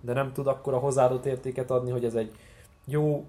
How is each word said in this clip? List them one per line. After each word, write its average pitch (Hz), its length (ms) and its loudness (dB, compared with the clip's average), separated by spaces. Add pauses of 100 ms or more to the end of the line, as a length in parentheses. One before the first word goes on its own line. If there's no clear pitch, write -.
de 123 120 -6
nem 131 200 -2
tud 139 140 -4
akkora 131 320 0
hozzáadott 131 480 2
értéket 127 440 -4
adni, 127 200 2
hogy 123 140 0
ez 113 100 0
egy 110 180 -2 (520)
jó 147 440 0